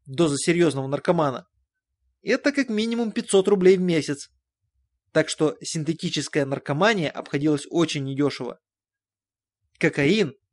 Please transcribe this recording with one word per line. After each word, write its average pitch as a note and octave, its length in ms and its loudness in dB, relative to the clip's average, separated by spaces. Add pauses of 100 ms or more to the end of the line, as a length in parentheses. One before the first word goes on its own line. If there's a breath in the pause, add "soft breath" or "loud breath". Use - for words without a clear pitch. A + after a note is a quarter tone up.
доза C#3+ 320 0
серьезного D3+ 500 0
наркомана, C#3+ 580 -2 (760)
это B3+ 300 0
как C#4 180 -2
минимум A3+ 420 -2
пятьсот G3 360 2
рублей F#3+ 300 6
в F3+ 40 0
месяц. D#3+ 480 -2 (840)
Так D#3 160 2
что D#3 320 0
синтетическая D#3 840 -4
наркомания D3 640 -2
обходилась D3+ 600 -2
очень D#3 340 -2
недешево. C3+ 560 -4 (1200)
Кокаин, D#3+ 560 2 (200)